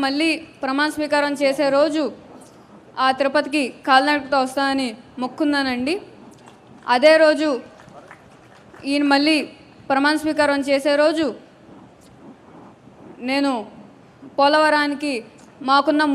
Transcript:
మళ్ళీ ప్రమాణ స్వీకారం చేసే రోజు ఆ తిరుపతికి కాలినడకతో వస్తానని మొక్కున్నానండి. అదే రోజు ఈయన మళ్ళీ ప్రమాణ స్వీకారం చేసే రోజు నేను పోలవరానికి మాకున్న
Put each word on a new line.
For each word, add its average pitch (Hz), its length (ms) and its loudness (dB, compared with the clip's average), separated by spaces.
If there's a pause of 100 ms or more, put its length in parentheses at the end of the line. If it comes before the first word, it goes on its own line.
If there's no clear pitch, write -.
మళ్ళీ 285 240 -2 (340)
ప్రమాణ 285 320 -2
స్వీకారం 294 460 -2
చేసే 277 260 0 (100)
రోజు 302 260 0 (1000)
ఆ - 20 2 (120)
తిరుపతికి 285 440 -2 (240)
కాలినడకతో 277 580 2
వస్తానని 269 420 -4 (360)
మొక్కున్నానండి. 269 720 -4 (1000)
అదే 294 180 6 (100)
రోజు 302 260 2 (1400)
ఈయన 285 240 0
మళ్ళీ 294 220 2 (540)
ప్రమాణ 285 340 2
స్వీకారం 294 360 0 (100)
చేసే 285 320 0
రోజు 311 260 0 (2000)
నేను 277 220 0 (880)
పోలవరానికి 294 760 2 (560)
మాకున్న 294 340 2 (120)